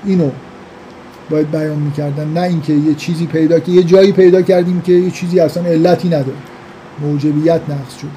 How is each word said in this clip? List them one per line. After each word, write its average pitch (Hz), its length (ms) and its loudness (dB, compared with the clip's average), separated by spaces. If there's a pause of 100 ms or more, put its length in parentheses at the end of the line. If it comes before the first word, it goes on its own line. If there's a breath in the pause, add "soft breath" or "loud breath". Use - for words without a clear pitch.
اینو 175 240 0 (1000)
باید 151 220 -2
بیان 156 280 -4
می‌کردن، 147 480 -6
نه 165 140 -4
اینکه 160 320 -2
یه 147 200 2
چیزی 165 320 -4
پیدا 160 340 2
که، 180 120 -4
یه 180 120 6
جایی 190 280 6
پیدا 185 300 4
کردیم 180 400 0
که 180 120 0
یه 180 180 2
چیزی 180 280 -2
اصلاً 165 240 0
علتی 170 440 2
نداره، 143 300 -2 (640)
موجبیت 151 680 0
نقض 143 320 -10
شد. 147 160 -12